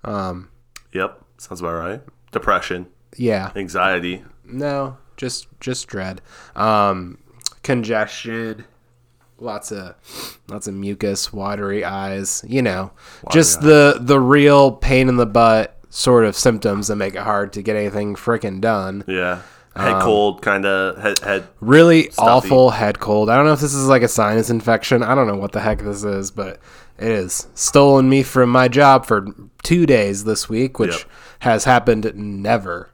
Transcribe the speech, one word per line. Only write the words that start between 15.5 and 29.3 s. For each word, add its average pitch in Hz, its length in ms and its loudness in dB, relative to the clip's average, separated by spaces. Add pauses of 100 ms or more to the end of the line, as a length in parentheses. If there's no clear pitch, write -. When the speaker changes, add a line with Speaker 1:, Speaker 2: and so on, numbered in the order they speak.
Speaker 1:
sort 123 360 2
of 101 120 -2
symptoms 104 500 -2
that 107 80 -4
make 98 200 -6
it 92 60 -8
hard 101 320 -4
to 104 80 -10
get 107 140 -4
anything 104 400 -6
frickin' 101 460 -4
done. 101 460 -4
Speaker 2:
Yeah. 90 340 -4 (340)
Head 98 200 -2
Speaker 1:
Um, 95 60 0
Speaker 2:
cold, 104 400 0
kinda. 98 600 -2
Head, 104 180 -2
head 98 280 -6 (120)
Speaker 1:
Really 160 520 6
Speaker 2:
stuffy. 113 180 2
Speaker 1:
awful 127 420 4
head 107 280 -2
cold. 107 300 0
I 117 60 2
don't 143 100 4
know 156 60 4
if 139 80 0
this 139 140 -4
is, 135 140 -2
like, 131 160 4
a 120 40 2
sinus 110 420 0
infection. 117 540 0
I 123 120 0
don't 127 120 2
know 101 80 -4
what 98 160 -6
the 104 80 -6
heck 104 200 -2
this 104 260 -8
is, 98 260 -6
but 95 280 -10 (380)
it 113 160 -2
has 92 420 -6
stolen 139 520 4
me 135 160 4
from 127 260 0
my 127 200 4
job 131 360 4
for 104 220 -2 (360)